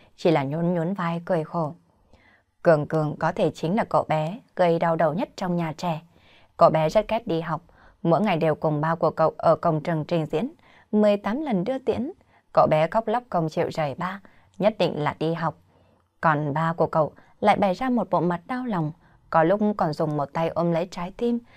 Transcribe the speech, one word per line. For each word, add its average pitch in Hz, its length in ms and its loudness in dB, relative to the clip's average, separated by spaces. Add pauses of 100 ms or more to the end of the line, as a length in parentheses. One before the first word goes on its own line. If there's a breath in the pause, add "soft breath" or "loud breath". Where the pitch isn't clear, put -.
(160 soft breath)
chỉ 180 160 2
là 147 120 4
nhún 165 300 -2
nhún 170 200 -2
vai 170 320 -4
cười 170 180 0
khổ. 160 300 -4 (920 soft breath)
Cường 151 220 6
Cường 156 340 -2
có 160 120 0
thể 180 200 0
chính 170 240 -4
là 220 80 0
cậu - 200 0
bé 156 360 -4 (160)
gây 170 240 2
đau 170 160 0
đầu 160 180 2
nhất 226 220 -4
trong 180 200 -4
nhà 165 220 -2
trẻ. 165 240 -4 (560 soft breath)
Cậu 170 120 8
bé 156 200 2
rất 214 180 2
ghét 226 200 -4
đi 165 140 -2
học, 165 200 -6 (400 soft breath)
mỗi 165 200 4
ngày 196 160 2
đều 151 180 2
cùng 151 260 -2
ba 165 140 0
của 165 160 0
cậu 156 260 0
ở 165 180 2
cổng 156 280 0
trường 160 220 -4
trình 165 200 -2
diễn, 190 240 -4 (420 soft breath)
mười 208 260 4
tám 208 240 -4
lần 226 220 -2
đưa 254 140 -4
tiễn. 262 340 -4 (420 soft breath)
Cậu 143 160 6
bé 156 180 4
khóc 220 200 -2
lóc 240 220 -2
không 165 200 0
chịu 165 200 -2
rời 151 260 -4
ba, 185 260 -8 (360 soft breath)
nhất 214 220 2
định 156 240 0
là 147 160 -2
đi 160 140 0
học. 160 220 -4 (640 soft breath)
Còn 151 320 0
ba 165 200 0
của 160 140 0
cậu 156 240 0 (280 soft breath)
lại 202 180 4
bày 190 160 2
ra 254 160 -4
một 233 200 -2
bộ 175 100 2
mặt 175 280 -2
đau 254 180 -6
lòng, 170 260 -4 (380 soft breath)
có 165 140 4
lúc 196 180 2 (160)
còn 165 160 -2
dùng 151 240 -2
một 143 160 -4
tay 165 160 -2
ôm 170 220 -2
lấy 170 200 -2
trái 180 260 -10
tim, 240 220 -2 (180 loud breath)